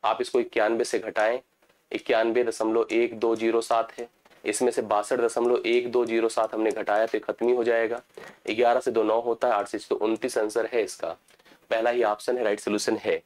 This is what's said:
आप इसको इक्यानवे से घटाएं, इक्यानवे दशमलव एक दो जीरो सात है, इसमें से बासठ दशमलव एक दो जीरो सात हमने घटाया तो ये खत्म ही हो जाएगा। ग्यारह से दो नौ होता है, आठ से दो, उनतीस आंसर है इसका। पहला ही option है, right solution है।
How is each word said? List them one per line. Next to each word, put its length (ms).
आप 180
इसको 180
इक्यानवे 440
से 160
घटाएं, 400
इक्यानवे 520
दशमलव 480
एक 280
दो 160
जीरो 260
सात 300
है, 160
इसमें 280
से 120
बासठ 360
दशमलव 460
एक 260
दो 140
जीरो 240
सात 240
हमने 180
घटाया 340
तो 120
ये 40
खत्म 260
ही 80
हो 80
जाएगा। 380
ग्यारह 300
से 120
दो 120
नौ 180
होता 260
है, 60
आठ 140
से 120
दो, 180
उनतीस 400
आंसर 360
है 100
इसका। 320
पहला 180
ही 140
option 340
है, 60
right 160
solution 380
है। 280